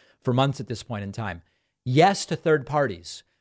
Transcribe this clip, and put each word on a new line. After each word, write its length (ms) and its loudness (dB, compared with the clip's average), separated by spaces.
for 120 0
months 260 2
at 80 -10
this 160 -8
point 200 -8
in 80 -8
time. 300 -8
Yes 440 4
to 80 -4
third 320 0
parties, 560 -4